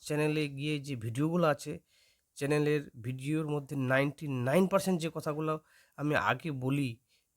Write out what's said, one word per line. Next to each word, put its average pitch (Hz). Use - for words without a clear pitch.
চ্যানেলে 151
গিয়ে 143
যে 143
ভিডিওগুলো 143
আছে, 147
চ্যানেলের 147
ভিডিওর 139
মধ্যে 143
নাইনটি 139
নাইন 175
পার্সেন্ট 190
যে 160
কথাগুলো 156
আমি 147
আগে 131
বলি 135